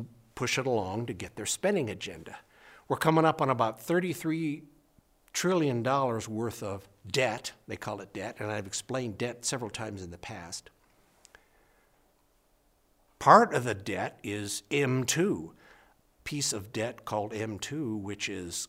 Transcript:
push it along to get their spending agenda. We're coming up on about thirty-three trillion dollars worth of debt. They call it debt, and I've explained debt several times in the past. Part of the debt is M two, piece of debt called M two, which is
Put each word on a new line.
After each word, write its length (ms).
push 240
it 80
along 400
to 60
get 220
their 120
spending 420
agenda. 480
We're 100
coming 280
up 160
on 80
about 320
thirty-three 800
trillion 500
dollars 480
worth 320
of 260
debt. 440
They 100
call 240
it 120
debt, 260
and 120
I've 160
explained 500
debt 280
several 260
times 320
in 80
the 60
past. 520
Part 380
of 80
the 100
debt 480
is 480
M 360
two, 480
piece 300
of 200
debt 320
called 280
M 260
two, 380
which 300
is 420